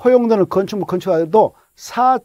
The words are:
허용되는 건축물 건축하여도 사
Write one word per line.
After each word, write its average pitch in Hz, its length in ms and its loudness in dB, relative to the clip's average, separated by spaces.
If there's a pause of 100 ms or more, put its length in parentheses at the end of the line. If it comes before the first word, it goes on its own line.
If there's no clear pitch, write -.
허용되는 233 440 2
건축물 196 400 -4
건축하여도 170 680 -2 (200)
사 254 500 -2